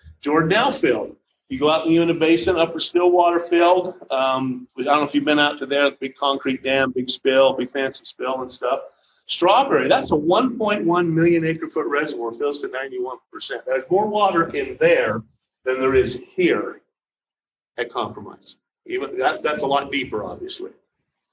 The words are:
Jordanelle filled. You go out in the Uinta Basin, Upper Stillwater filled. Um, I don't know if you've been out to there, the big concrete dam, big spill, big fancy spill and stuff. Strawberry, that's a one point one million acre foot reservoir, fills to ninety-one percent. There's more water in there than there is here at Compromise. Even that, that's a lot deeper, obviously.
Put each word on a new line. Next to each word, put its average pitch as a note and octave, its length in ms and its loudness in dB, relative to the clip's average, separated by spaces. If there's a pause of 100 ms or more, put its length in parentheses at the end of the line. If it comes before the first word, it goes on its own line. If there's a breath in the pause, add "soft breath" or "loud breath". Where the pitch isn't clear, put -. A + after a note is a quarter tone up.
(240 soft breath)
Jordanelle E3 500 2
filled. A2+ 420 -2 (340)
You C3 100 -8
go D3 100 4
out D#3+ 160 2
in E3 40 0
the E3 60 4
Uinta E3 200 2
Basin, E3 420 2
Upper E3 220 0
Stillwater F3 600 4
filled. F3 540 2 (160)
Um, C3 580 -2 (120)
I C3+ 40 -4
don't C#3+ 160 4
know D3 40 2
if C#3 100 -6
you've C#3+ 120 0
been D3 140 2
out D3 200 0
to C3+ 60 -6
there, C#3 240 2
the C3+ 100 -6
big C3+ 160 -8
concrete C3+ 480 -2
dam, C3 280 0
big B2+ 180 -4
spill, C3+ 440 4
big B3 160 -4
fancy C3+ 360 -6
spill C3 360 -6
and B2 100 -10
stuff. C3 280 -2 (480)
Strawberry, F3+ 600 2
that's G3+ 240 2
a E3 40 2
one F3+ 420 0
point F#3 260 -2
one E3+ 300 0
million E3 320 2
acre D#3+ 240 -4
foot D3+ 160 -4
reservoir, C#3 480 -4
fills C#3+ 280 -4
to C3 80 -8
ninety-one B2+ 480 -8 (140)
percent. A#2+ 360 -10
There's C3 220 -2
more G3+ 180 2
water F#3+ 480 0
in B2+ 240 -6
there B2 420 2 (420)
than C3 160 -2
there C3 140 2
is B2+ 260 2 (160)
here C#3 460 0 (960)
at A#2+ 140 -6
Compromise. G2+ 640 -10 (320)
Even B2 320 -6
that, D3 240 -2
that's D3+ 180 -2
a C#3 60 -2
lot C#3+ 240 -2
deeper, A2+ 320 -6
obviously. - 480 -12 (600)